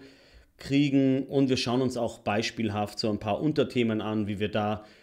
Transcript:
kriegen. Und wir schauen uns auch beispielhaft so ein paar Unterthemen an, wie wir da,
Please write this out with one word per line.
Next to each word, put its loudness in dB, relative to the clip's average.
kriegen. 2
Und 2
wir 2
schauen 0
uns -2
auch -4
beispielhaft -2
so 0
ein -2
paar -2
Unterthemen 0
an, -2
wie -4
wir -2
da, -2